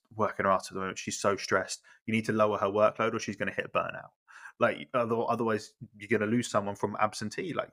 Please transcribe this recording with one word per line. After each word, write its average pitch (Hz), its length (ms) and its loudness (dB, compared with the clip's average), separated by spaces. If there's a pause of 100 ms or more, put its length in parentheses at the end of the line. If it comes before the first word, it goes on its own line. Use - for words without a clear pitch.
(140)
working 101 320 0
her 98 60 6
ass 92 180 0
at 95 40 -10
the 95 60 -6
moment. 92 160 -6
She's - 240 -6
so 101 160 2
stressed. - 460 -2 (240)
You 110 80 0
need 113 120 2
to 110 60 0
lower 107 240 4
her 101 120 2
workload 104 440 4
or 110 60 -2
she's 104 180 -6
gonna 95 160 -4
hit - 220 -4
burnout." - 380 -4 (480)
Like, 113 340 0
other-, 117 340 2
otherwise 113 460 0 (240)
you're 104 200 2
gonna 104 120 0
lose 120 180 2
someone 101 280 -2
from 104 240 -4
absentee. 110 520 -4
Like, - 200 -4